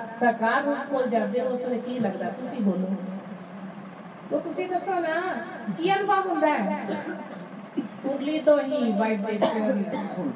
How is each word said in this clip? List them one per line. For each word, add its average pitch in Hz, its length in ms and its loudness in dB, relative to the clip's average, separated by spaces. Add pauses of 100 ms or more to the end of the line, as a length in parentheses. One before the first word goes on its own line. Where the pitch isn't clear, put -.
(200)
ਸਾਕਾਰ 233 420 4
ਰੂਪ 285 160 0
ਕੋਲ 254 280 0
ਜਾਂਦੇ 220 340 2
ਹੋ, 254 60 0
ਉਸ 247 140 0
ਵੇਲੇ 247 180 -2
ਕੀ 247 200 -4
ਲੱਗਦਾ? 190 320 0
ਤੁਸੀਂ 254 300 -6
ਬੋਲੋ। 185 340 2 (1400)
ਉਹ 302 80 2
ਤੁਸੀਂ 339 280 -4
ਦੱਸੋ 359 320 0
ਨਾ, 320 200 0 (580)
ਕੀ 370 160 4
ਅਨੁਭਵ 392 340 4
ਹੁੰਦਾ 311 200 4
ਹੈ? 202 380 0 (880)
ਕੁੰਡਲੀ 277 640 -2
ਤੋਂ 285 200 8
ਹੀ 254 320 2
ਵਾਈਬ੍ਰੇਸ਼ਨ, 214 920 2 (520)